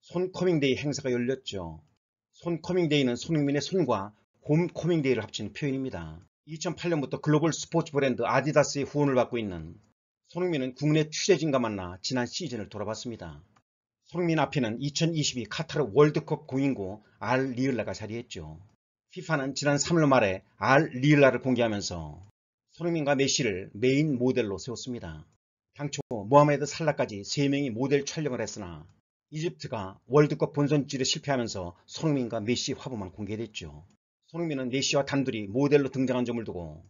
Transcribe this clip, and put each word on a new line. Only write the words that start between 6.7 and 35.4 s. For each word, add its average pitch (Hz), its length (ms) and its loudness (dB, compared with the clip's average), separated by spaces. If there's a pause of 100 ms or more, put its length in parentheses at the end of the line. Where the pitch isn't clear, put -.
년부터 143 280 -2
글로벌 151 320 4
스포츠 - 400 -2
브랜드 135 320 2
아디다스의 135 600 2
후원을 143 300 2
받고 120 220 2
있는 90 380 -6 (520)
손흥민은 160 480 -2
국내 151 340 2
취재진과 151 500 2
만나 98 420 -4
지난 127 240 -2
시즌을 117 440 -8
돌아봤습니다. 104 760 -10 (600)
손흥민 165 340 0
앞에는 127 420 0
이천이십이 143 640 -2
카타르 147 480 -4
월드컵 151 540 2
공인구 110 540 -2 (180)
알 131 320 0
리을라가 117 420 -2
자리했죠. 98 680 -12 (480)
피파는 147 460 -4
지난 143 220 2
삼 170 200 2
일 156 100 6
말에 110 360 4 (120)
알 135 380 4
리을라를 131 480 6
공개하면서 98 840 -2 (460)
손흥민과 160 440 0
메시를 113 580 0
메인 135 440 2
모델로 120 400 0
세웠습니다. 98 680 -10 (500)
당초 147 340 -8
모하메드 139 560 6
살라까지 139 600 -2
세 139 240 0
명이 139 220 0
모델 135 340 0
촬영을 139 360 -4
했으나 90 460 -8 (420)
이집트가 139 800 -8
월드컵 147 460 4
본선지를 143 520 0
실패하면서 117 680 -4 (100)
손흥민과 123 540 -2
메시 117 340 -2
화보만 104 380 -8
공개됐죠. 98 760 -10 (420)
손흥민은 151 420 -4
메시와 135 360 0
단둘이 123 420 -2